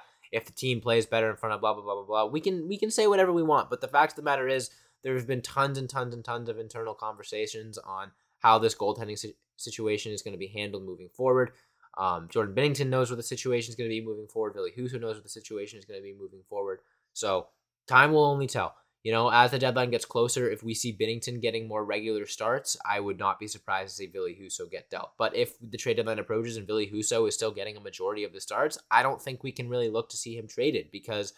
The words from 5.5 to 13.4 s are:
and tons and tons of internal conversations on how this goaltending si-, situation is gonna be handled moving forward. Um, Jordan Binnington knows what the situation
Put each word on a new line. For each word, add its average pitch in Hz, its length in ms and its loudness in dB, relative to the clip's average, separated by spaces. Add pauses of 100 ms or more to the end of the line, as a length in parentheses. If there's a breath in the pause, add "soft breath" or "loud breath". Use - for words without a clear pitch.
and 131 100 -4
tons 123 260 -4
and 117 80 -10
tons 117 280 -6
of 110 80 -6
internal 113 340 -8
conversations 107 840 -8
on 95 320 -10 (300)
how 113 180 10
this 110 160 4
goaltending 107 440 -2
si-, - 180 -10 (200)
situation 107 560 -4
is 101 80 -8
gonna 101 160 -10
be 95 120 -8
handled 101 360 -8
moving 90 240 -12
forward. 127 440 4 (440 soft breath)
Um, 87 340 -2
Jordan 104 240 0
Binnington 135 340 2
knows 127 220 2
what 123 60 -6
the 117 60 -6
situation 123 480 -2